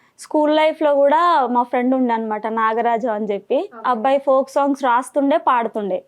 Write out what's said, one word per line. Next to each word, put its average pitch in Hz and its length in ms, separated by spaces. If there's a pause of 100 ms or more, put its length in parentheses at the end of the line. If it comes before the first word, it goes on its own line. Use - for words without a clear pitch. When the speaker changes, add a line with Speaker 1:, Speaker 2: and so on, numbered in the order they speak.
(180)
Speaker 1:
స్కూల్ 302 380
లైఫ్లో 311 380
కూడా 294 520
మా 240 160
ఫ్రెండ్ 247 320
ఉండే 247 200
అనమాట, 220 320
నాగరాజు 226 640
అని 214 180
చెప్పి. 202 300
Speaker 2:
ఓకే. 339 340
Speaker 1:
అబ్బాయి 269 280
ఫోక్ 269 320
సాంగ్స్ 277 340
రాస్తుండే, 277 520
పాడుతుండే. 226 720